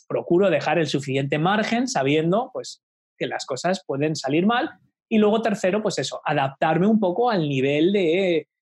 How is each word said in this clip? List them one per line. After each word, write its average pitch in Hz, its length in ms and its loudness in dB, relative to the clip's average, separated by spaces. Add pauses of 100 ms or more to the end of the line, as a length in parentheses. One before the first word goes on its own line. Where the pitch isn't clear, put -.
procuro 180 420 2
dejar 156 280 0
el 156 80 0
suficiente 139 520 -2
margen 214 500 0
sabiendo, 160 640 0
pues, - 300 -12 (360)
que 147 80 -6
las - 200 -8
cosas 170 400 -4
pueden 147 300 -2
salir 147 280 0
mal. 240 260 0 (380)
Y 220 100 2
luego, 214 220 4
tercero, 208 420 0
pues 196 160 -4
eso, 131 260 -6
adaptarme 156 640 0
un 220 120 4
poco 220 320 0
al 170 180 0
nivel 143 440 2
de, 175 560 0 (120)